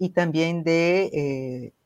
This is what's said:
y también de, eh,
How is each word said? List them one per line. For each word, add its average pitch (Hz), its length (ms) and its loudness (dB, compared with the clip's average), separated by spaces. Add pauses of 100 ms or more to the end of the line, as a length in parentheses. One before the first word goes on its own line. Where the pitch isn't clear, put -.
y 185 80 0
también 170 560 0
de, 170 480 4
eh, 131 600 -6 (140)